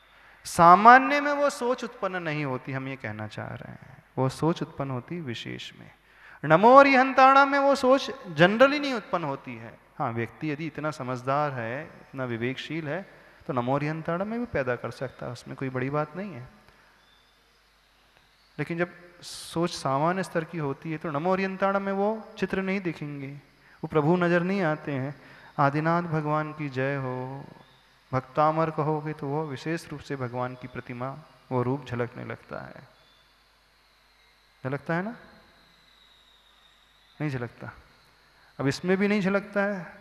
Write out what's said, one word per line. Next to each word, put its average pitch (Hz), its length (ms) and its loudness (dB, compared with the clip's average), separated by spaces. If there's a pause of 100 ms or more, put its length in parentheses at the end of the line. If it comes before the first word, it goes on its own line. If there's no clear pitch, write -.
(460)
सामान्य 240 760 8
में 294 100 -2
वो 285 180 0
सोच 247 340 -4
उत्पन्न 190 320 -8
नहीं 151 300 -4
होती, 127 260 -6
हम 131 160 -6
ये 135 80 -10
कहना 107 320 -10
चाह 110 200 -10
रहे 117 240 -12
हैं, - 320 -20 (140)
वो 131 120 2
सोच 160 320 -2
उत्पन्न 139 300 -8
होती 147 300 -8
विशेष 123 580 -10
में। - 120 -20 (540)
नमो 196 300 8
अरिहंताणा 269 680 8
में 277 140 0
वो 277 160 4
सोच 262 360 4
generally 208 680 4
नहीं 277 120 -2
उत्पन्न 190 300 -4
होती 135 320 -8
है। 113 240 -16 (200)
हाँ, 131 120 -2
व्यक्ति 117 400 -6
यदि 151 160 -6
इतना 151 240 -6
समझदार 135 600 -4
है, 127 340 -8
इतना - 400 -12
विवेकशील 131 640 -6
है, 175 220 -8 (380)
तो 165 60 -6
नमो 127 220 0
अरिहंताणा 160 500 -4
में 226 140 -8
भी 240 60 -6
पैदा 127 300 -2
कर 120 160 -10
सकता - 340 -12
है, 127 60 -8
उसमें 131 260 -14
कोई 135 120 -6
बड़ी 127 200 -4
बात 151 280 -4
नहीं 196 160 -12
है। 127 160 -16 (2000)
लेकिन 170 180 -6
जब 175 120 -2 (320)
सोच - 500 -6
सामान्य 160 520 -2
स्तर 165 200 -4
की 170 140 -10
होती 147 340 -6
है, 156 60 -6
तो 160 140 -8
नमो 165 220 0
अरिहंताणा 190 460 -2
में 196 140 -4
वो 214 440 -4
चित्र 190 240 -4
नहीं 190 200 -2
दिखेंगे, 147 480 -8 (540)
वो 160 40 -10
प्रभु 156 280 4
नज़र 175 260 2
नहीं 190 200 -2
आते 151 300 -2
हैं। 139 300 -6 (380)
आदिनाथ 151 420 2
भगवान 151 520 -4
की 147 160 -8
जय 131 260 -4
हो, 131 500 -8 (680)
भक्तामर 156 560 2
कहोगे 156 440 -2
तो 147 140 -8
वो 151 180 -4
विशेष 156 440 -8
रूप 143 100 -12
से - 160 -8
भगवान 127 400 -6
की 127 120 -16
प्रतिमा, 127 500 -10 (340)
वो 123 120 2
रूप 139 220 -2
झलकने 120 400 -6
लगता - 400 -12
है। - 220 -20 (1800)
झलकता 139 300 -6
है 175 100 -2
ना? 233 120 -10 (2000)
नहीं 151 100 -4
झलकता। 120 420 -10 (840)
अब 135 80 -2
इसमें 180 300 0
भी 202 100 2
नहीं 208 140 0
झलकता 196 420 -2
है, 196 380 -6